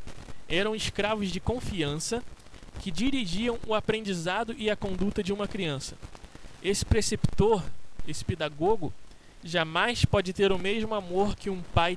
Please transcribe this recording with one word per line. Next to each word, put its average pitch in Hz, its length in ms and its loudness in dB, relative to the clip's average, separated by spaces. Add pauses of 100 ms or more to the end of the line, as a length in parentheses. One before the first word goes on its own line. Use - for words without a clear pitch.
(480)
eram 202 280 2
escravos 202 560 0
de 180 80 -2
confiança 180 840 -2 (580)
que 190 100 -4
dirigiam 233 760 0
o 214 80 0
aprendizado 208 840 0
e 214 120 0
a 208 60 2
conduta 196 480 0
de 185 100 0
uma 202 140 -2
criança. 160 480 -4 (680)
Esse 196 220 0
preceptor, 208 800 4 (440)
esse 151 160 -2
pedagogo, 160 680 2 (500)
jamais 175 600 2
pode 190 280 2
ter 196 180 4
o 185 80 4
mesmo 214 340 0
amor 196 420 0
que - 140 -6
um 185 120 -4
pai 170 360 2